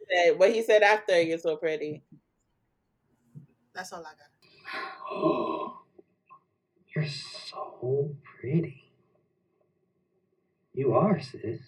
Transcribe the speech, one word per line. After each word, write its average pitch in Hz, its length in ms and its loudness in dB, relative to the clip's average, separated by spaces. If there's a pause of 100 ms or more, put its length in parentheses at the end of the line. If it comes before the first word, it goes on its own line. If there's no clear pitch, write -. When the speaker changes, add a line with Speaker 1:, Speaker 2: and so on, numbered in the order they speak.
(120)
Speaker 1:
said, 175 260 4
what 202 140 6
he 226 100 0
said 214 200 6
after, 208 400 4
"You're 165 160 0
so 160 180 -2
pretty." 151 460 -6 (1700)
Speaker 2:
That's 185 200 -14
all 170 100 -12
I 160 80 -18
got. - 1000 -14
Speaker 3:
Oh, - 760 -2
<gasps> - 60 -20 (1040)
you're 151 100 -2
so - 1080 -6 (240)
pretty. 151 420 -2 (1900)
You 135 200 0
are, 180 260 4
sis. - 480 -10